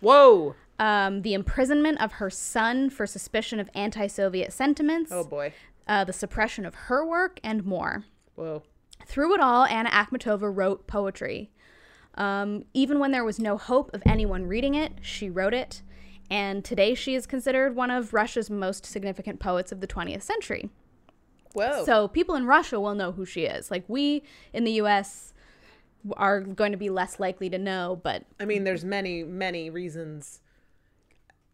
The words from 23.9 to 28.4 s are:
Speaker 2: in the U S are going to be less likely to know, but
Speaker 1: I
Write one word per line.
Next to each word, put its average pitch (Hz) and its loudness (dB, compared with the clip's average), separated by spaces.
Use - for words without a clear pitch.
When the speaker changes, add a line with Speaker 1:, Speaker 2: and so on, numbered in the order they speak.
Speaker 2:
in 233 -2
the 226 2
U 214 0
S - 0
are 202 2
going 196 0
to 202 -4
be 202 -4
less 185 -2
likely 185 -2
to 185 -4
know, 185 -4
but 120 -4
Speaker 1:
I 202 -6